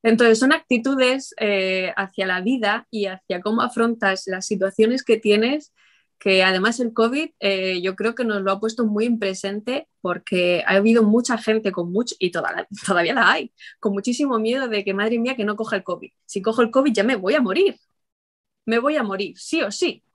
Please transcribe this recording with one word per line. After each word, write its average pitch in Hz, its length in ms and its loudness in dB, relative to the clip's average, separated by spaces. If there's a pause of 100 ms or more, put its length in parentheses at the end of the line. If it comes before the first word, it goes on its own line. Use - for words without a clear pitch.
Entonces, 226 360 6
son 262 140 6
actitudes, 262 840 0
eh, 185 580 -2
hacia 196 280 -6
la 185 160 -2
vida 220 480 -2
y 202 180 -4
hacia 185 340 -6
cómo 220 200 -2
afrontas 226 640 -2
las 185 180 -8
situaciones 220 580 0
que 220 140 2
tienes, 226 560 0 (460)
que 190 240 4
además 190 360 2
el 233 140 -2
covid, 254 460 0
eh, 190 420 -2
yo 190 140 -2
creo 226 200 -2
que 247 100 -4
nos 208 160 -2
lo 196 100 0
ha 196 80 -2
puesto 226 260 -2
muy 208 200 0
en 240 140 0
presente 208 680 -6 (140)
porque 180 680 -2
ha 185 80 2
habido 226 280 6
mucha 226 340 2
gente 220 340 0
con 175 200 -6
mucho, 226 280 -4
y 180 120 0
toda-, 160 360 -6 (180)
todavía 175 280 2
la 208 180 4
hay, 165 220 -2 (260)
con 202 140 -2
muchísimo 247 460 -2
miedo 247 300 -2
de 208 160 -2
que, 196 80 -2
"Madre 220 260 0
mía, 247 160 -2
que 226 100 -4
no 208 120 -2
coja 226 200 -4
el 190 60 -6
covid. - 280 -8 (140)
Si - 160 -6
cojo 226 200 0
el 226 100 2
covid 269 220 2
ya 202 100 2
me 247 120 2
voy 196 200 0
a 302 60 2
morir. 254 340 2 (880)
Me 226 140 0
voy 294 180 0
a 262 60 0
morir, 196 340 -6
sí - 240 -4
o 208 100 -2
sí". 240 320 -4 (120)